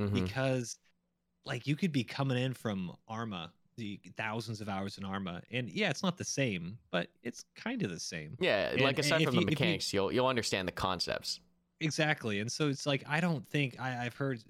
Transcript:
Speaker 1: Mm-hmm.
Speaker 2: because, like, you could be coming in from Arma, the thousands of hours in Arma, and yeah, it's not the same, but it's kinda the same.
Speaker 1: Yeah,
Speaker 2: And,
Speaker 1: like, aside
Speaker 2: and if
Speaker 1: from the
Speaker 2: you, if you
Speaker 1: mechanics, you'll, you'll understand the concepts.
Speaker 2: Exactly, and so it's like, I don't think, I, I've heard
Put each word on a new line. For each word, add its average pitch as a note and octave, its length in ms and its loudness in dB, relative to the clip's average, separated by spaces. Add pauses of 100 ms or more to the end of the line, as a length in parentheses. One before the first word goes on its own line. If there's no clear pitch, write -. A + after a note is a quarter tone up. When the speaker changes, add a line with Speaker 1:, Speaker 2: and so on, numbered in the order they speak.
Speaker 1:
Mm-hmm. G2+ 140 2
Speaker 2:
because, B2 640 0 (680)
like, B2+ 220 -6
you C#3+ 100 2
could F3+ 160 2
be C3+ 100 4
coming C3+ 360 0
in B2+ 160 0
from F#2+ 420 -4 (120)
Arma, G#2+ 440 -6 (240)
the G#2 240 -10 (160)
thousands A2 460 -4
of G#2 80 -4
hours G2 260 -4
in G2 80 -8
Arma, F#2+ 460 -4
and B2 180 -2
yeah, F#3+ 220 0
it's - 120 -4
not F3+ 140 2
the - 80 -6
same, G2+ 540 -2 (120)
but - 180 0 (140)
it's - 220 -8 (180)
kinda A3+ 240 -2
the E2+ 140 -6
same. D#2 400 -6
Speaker 1:
Yeah, G#2 300 4
Speaker 2:
And, C2+ 100 4
Speaker 1:
like, C3 180 4
aside D3 180 4
Speaker 2:
and D#3+ 80 4
if - 40 6
Speaker 1:
from C3+ 60 2
the - 80 6
Speaker 2:
you, - 60 4
if - 20 2
you D#3 40 4 (120)
Speaker 1:
mechanics, - 260 0
you'll, G2 180 2
you'll B2+ 180 4
understand A2 380 0
the F2 60 2
concepts. - 680 -2 (400)
Speaker 2:
Exactly, D3+ 600 0
and A2+ 100 -4
so D3+ 180 0
it's C#3 180 -2
like, C#3 200 2
I D3+ 140 0
don't E3 260 2
think, C#3+ 320 0
I, A#2+ 280 -4
I've A#2 80 -6
heard C3+ 360 -2